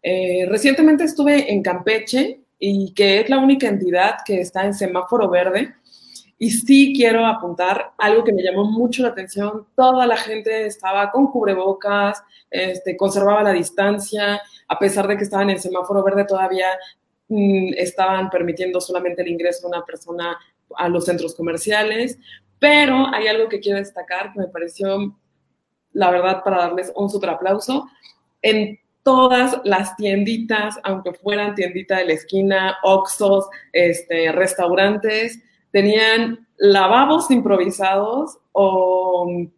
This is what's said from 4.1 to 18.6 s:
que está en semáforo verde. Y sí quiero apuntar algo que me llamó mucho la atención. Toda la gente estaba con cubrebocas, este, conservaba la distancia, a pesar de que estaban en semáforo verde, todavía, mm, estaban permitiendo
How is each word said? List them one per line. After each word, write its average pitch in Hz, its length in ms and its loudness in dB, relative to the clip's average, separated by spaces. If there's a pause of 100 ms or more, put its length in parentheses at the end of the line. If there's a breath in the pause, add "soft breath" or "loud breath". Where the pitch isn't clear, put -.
que 196 140 -2
está 185 260 -4
en 202 80 -2
semáforo 196 560 -2
verde. 185 440 0 (640 loud breath)
Y 226 140 0
sí 277 440 6
quiero 226 300 4
apuntar 185 720 -2
algo 220 260 4
que 226 80 2
me 185 120 -2
llamó 185 200 0
mucho 240 400 0
la 233 60 0
atención. 202 680 -8
Toda 254 320 4
la 226 80 2
gente 220 500 -4
estaba 202 460 -4
con 269 200 4
cubrebocas, 202 920 -2 (260 soft breath)
este, 185 460 -6
conservaba 196 480 2
la 208 80 2
distancia, 202 920 -2 (280 loud breath)
a - 100 -4
pesar 196 280 0
de 202 100 -2
que 208 60 -4
estaban 202 260 -2
en 190 100 -4
semáforo 185 420 -4
verde, 196 240 2
todavía, 185 420 -2 (600 loud breath)
mm, 196 480 0
estaban 190 540 -2
permitiendo 180 500 -4